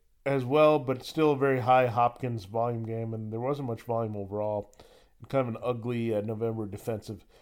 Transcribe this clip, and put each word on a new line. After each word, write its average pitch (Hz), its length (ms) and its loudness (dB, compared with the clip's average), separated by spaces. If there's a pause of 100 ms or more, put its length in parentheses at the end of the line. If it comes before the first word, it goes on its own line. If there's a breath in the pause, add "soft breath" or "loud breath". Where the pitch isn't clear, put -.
(260)
as 139 180 2
well, 151 340 6
but 127 260 -2
still 156 280 2
a 139 40 2
very 131 240 2
high 127 260 6
Hopkins 120 600 0
volume 117 360 -2
game, 113 320 -6
and 110 180 -8
there 113 80 -6
wasn't 135 280 -4
much 113 140 -6
volume 113 340 -2
overall. 104 560 -4 (560 soft breath)
Kind 135 200 0
of 113 60 -4
an 113 80 -10
ugly, 117 520 -2
uh, 104 80 2
November 110 440 -4
defensive 104 580 -8 (180 soft breath)